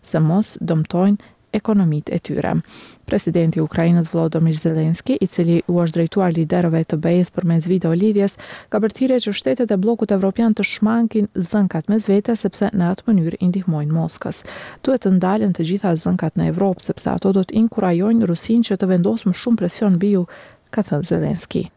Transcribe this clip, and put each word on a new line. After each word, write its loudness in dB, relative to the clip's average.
se -2
mos 2
dëmtojnë 0
ekonomitë 0
e -2
tyre. -2
Presidenti 0
i 2
Ukrainës 2
Volodymyr 0
Zelenski, 0
i 0
cili 0
u 0
është -2
drejtuar 0
liderëve 0
të -2
B 0
E-s 0
përmes 0
video 0
lidhjes, 0
ka 0
bërë -2
thirrje 2
që -2
shtetet -2
e 2
bllokut 0
evropian 2
të -4
shmankin 0
zënkat 0
mes 0
vete 2
sepse -2
në 0
atë -6
mënyrë 2
i 2
ndihmojnë -2
Moskës. -4
Duhet 0
të 4
ndalen 0
të -2
gjitha 0
zënkat 0
në 2
Evropë -2
sepse -4
ato 0
do 2
të -4
inkurajojnë 0
Rusinë 0
që -2
të 2
vendosë 0
më 0
shumë 0
presion 0
mbi 2
ju, 0
ka -2
thënë -4
Zelenski. -2